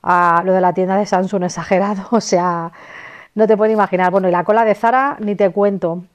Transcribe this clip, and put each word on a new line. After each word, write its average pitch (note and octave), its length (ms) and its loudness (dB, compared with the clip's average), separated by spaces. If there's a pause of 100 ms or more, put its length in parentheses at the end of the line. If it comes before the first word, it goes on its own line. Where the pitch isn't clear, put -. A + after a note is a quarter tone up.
ah, F3 420 2
lo F#3+ 80 0
de F#3 80 2
la F3+ 120 2
tienda F#3 240 -2
de G#3 80 0
Samsung F#3+ 400 -2
exagerado, F#3+ 640 -2
<laughs> - 40 -6
o A3+ 80 2
sea, E3+ 520 -2 (640)
no A3 120 2
te G#3+ 100 4
puedes G#3+ 180 2
imaginar. F#3 360 0
Bueno, F#3+ 180 0
y F3 40 2
la F3 120 0
cola A3+ 200 2
de G#3 100 2
Zara, B3+ 460 0
ni G#3 140 -4
te G3 160 2
cuento F3+ 540 -2 (100)